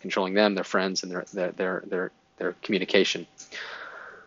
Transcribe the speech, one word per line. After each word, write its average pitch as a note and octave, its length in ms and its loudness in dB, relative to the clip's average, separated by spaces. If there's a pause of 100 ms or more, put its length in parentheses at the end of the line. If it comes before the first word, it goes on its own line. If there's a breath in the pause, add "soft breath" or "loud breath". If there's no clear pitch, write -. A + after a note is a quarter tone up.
controlling G2 320 0
them, G2+ 220 6
their F2+ 80 0
friends, F#2+ 400 0
and F#2 80 -8
their, F2+ 220 -4
their, F#2 180 0
their, - 340 -2
their, F#2+ 260 -4 (260)
their F2+ 240 -2
communication. F#2 640 2 (1000 loud breath)